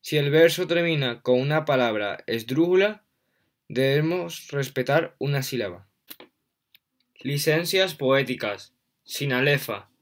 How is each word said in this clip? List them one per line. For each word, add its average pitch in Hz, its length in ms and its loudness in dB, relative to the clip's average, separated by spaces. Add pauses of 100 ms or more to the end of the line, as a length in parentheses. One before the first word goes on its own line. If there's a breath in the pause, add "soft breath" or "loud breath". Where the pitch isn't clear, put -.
Si - 160 -4
el 143 120 0
verso 160 380 4
termina 160 540 0
con 123 180 4
una 151 260 0
palabra 113 600 0
esdrújula, 170 760 0 (640)
debemos 156 800 -2
respetar 143 680 -2
una 143 240 -2
sílaba. 101 460 -8 (1300)
Licencias 160 720 -2
poéticas. 127 800 -2 (280)
Sinalefa. 135 840 -2 (120)